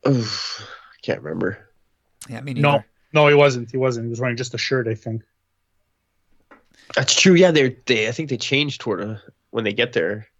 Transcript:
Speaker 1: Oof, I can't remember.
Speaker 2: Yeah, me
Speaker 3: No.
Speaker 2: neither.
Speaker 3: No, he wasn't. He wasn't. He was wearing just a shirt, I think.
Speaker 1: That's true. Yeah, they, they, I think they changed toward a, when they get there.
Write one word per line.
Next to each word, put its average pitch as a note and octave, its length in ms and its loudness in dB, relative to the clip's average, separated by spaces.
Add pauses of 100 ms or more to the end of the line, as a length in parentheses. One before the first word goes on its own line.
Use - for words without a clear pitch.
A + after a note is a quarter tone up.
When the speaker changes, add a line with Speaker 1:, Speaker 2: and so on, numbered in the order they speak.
Speaker 1:
Oof, A#2+ 540 -2 (320)
I - 80 -20
can't - 200 -4
remember. - 480 -6 (600)
Speaker 2:
Yeah, A#2 120 -12
me C3+ 120 -10
Speaker 3:
No. C#3+ 180 2
Speaker 2:
neither. C#3+ 140 0 (280)
Speaker 3:
No, D3+ 140 6
he D3 60 6
wasn't. B2+ 380 4
He C3 60 -6
wasn't. A#2+ 280 -2
He A#2 40 -6
was A#2 120 -8
wearing A#2+ 160 -4
just B2+ 160 -8
a A#2 40 -10
shirt, B2+ 300 -2
I A2 80 -2
think. A2+ 280 -10 (1700)
Speaker 1:
That's - 240 0
true. F#3+ 140 8
Yeah, F3 180 8
they, C#3 260 2 (100)
they, A2 200 2
I A2+ 40 -4
think D3 180 -8
they B2+ 80 -4
changed C#3 440 -4
toward G2+ 200 -4
a, G#2+ 200 -10 (280)
when A2+ 140 -4
they G#2 100 -2
get A#2 200 -2
there. G2+ 340 -4 (120)